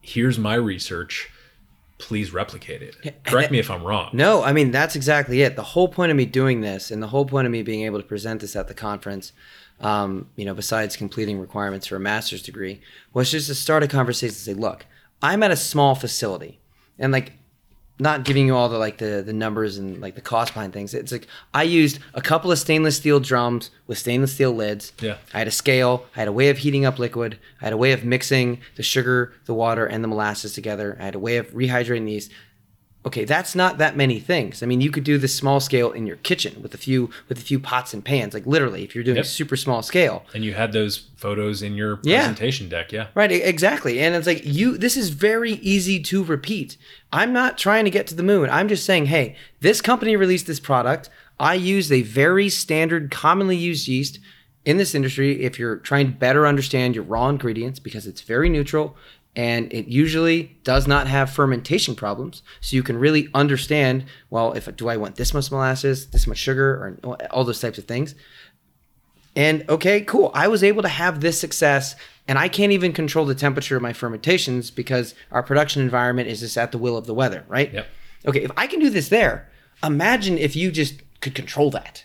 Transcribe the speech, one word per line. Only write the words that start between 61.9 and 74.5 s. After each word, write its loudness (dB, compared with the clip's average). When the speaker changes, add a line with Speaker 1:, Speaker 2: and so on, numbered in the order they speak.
Speaker 2:
problems." -8
So -6
you 2
can -2
really 4
understand, 2
well, 0
if, -10
do -4
I -2
want -6
this 0
much -2
molasses, 0
this 4
much -4
sugar, 0
or -8
all 0
those -4
types -6
of -16
things. -6
And 2
okay, 4
cool. 2
I 4
was 4
able 4
to 0
have 0
this 0
success, 2
and 2
I 2
can't 2
even 2
control 0
the 0
temperature -2
of 0
my -4
fermentations 0